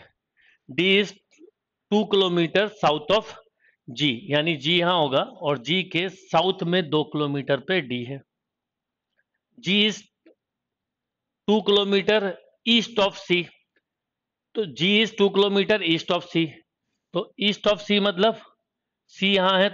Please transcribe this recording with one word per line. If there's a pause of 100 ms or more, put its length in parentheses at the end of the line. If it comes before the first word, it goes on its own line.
(680)
D (120)
is (760)
two
kilometer (140)
south
of (500)
G, (220)
यानी
जी
यहाँ
होगा
और
जी (100)
के
साउथ
में
दो (100)
किलोमीटर
पे
डी
है। (1400)
G (120)
is (1500)
two
kilometer (340)
east
of
C, (1120)
तो (100)
G (100)
is
two
kilometer (100)
east
of
C, (680)
तो
east
of
C
मतलब (760)
C
यहाँ
है